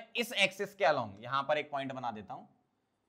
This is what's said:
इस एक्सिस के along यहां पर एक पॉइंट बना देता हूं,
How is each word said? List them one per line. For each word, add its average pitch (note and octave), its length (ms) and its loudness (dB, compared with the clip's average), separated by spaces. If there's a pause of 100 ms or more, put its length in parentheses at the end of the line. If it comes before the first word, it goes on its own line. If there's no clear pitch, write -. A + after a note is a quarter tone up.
(160)
इस A#3 180 -2
एक्सिस G3 420 0
के G3 100 2
along C3+ 240 4 (100)
यहां C3 240 0
पर D3+ 140 2
एक C#3+ 140 -4
पॉइंट C3+ 220 -4
बना B2 180 -4
देता G#2+ 220 -10
हूं, F3+ 120 -12 (640)